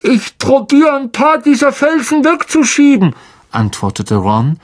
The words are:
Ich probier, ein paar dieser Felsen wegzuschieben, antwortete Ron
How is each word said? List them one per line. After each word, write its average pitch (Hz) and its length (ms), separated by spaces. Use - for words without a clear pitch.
Ich - 380
probier, 285 560
ein 277 160
paar 302 280
dieser 285 340
Felsen 294 520
wegzuschieben, 285 920
antwortete 104 640
Ron 110 500